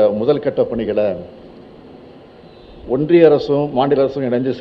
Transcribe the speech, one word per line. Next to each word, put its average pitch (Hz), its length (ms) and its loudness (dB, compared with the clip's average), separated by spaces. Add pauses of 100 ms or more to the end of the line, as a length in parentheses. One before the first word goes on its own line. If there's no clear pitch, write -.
(200)
முதல் 127 260 0
கட்ட 135 260 -2
பணிகளை 104 360 -2 (1900)
ஒன்றிய 160 340 4
அரசும் 147 480 0
மாநில 139 260 2
அரசும் 135 260 -4
இணைஞ்சு 127 320 -2